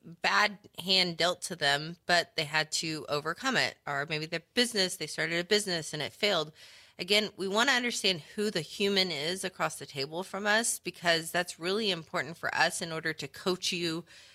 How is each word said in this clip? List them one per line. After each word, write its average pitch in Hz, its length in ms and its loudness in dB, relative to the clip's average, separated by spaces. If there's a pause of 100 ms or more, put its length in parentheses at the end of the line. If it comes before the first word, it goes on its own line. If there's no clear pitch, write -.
(220)
bad 202 360 4 (260)
hand 180 320 2
dealt 170 260 0
to 170 140 -6
them, 151 400 0 (100)
but 170 300 2
they 160 80 0
had 151 280 0
to 156 360 -4
overcome 156 480 -2
it. 131 180 2 (120)
Or 143 220 -4
maybe 156 180 -4
their 165 160 -6 (120)
business, 226 420 2
they 156 100 -8
started 165 340 -2
a 175 40 -2
business 190 480 0
and 151 100 -4
it 127 100 -6
failed. 165 400 0 (460)
Again, 202 380 2
we 196 120 -2
wanna 226 240 4
understand 226 500 0 (140)
who 208 140 0
the 180 100 -2
human 196 500 2
is 165 320 -4
across 180 340 -2
the 139 100 -12
table 151 360 -6
from 196 240 -6
us, 220 320 2
because 165 540 0
that's 175 260 -2
really 196 320 0
important 165 460 -4
for - 180 -4
us 165 260 2
in 165 120 -6
order 160 200 -2
to 151 140 -6
coach - 460 -2
you 170 320 -2 (300)